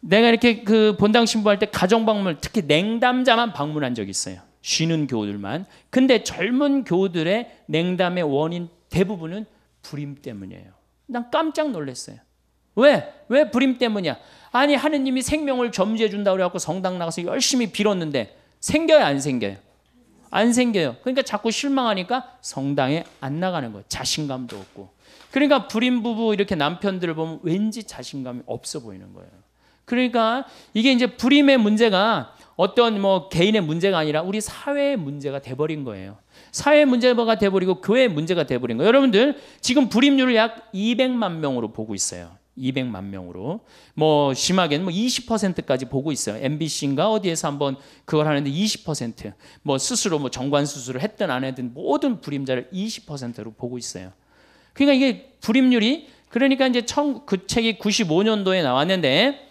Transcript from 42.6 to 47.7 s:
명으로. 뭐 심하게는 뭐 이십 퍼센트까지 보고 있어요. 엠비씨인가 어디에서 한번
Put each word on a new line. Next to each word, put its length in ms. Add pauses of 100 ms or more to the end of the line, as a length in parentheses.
명으로. 500 (340)
뭐 400
심하게는 500
뭐 80
이십 340
퍼센트까지 580
보고 260
있어요. 340
엠비씨인가 680
어디에서 340
한번 300 (280)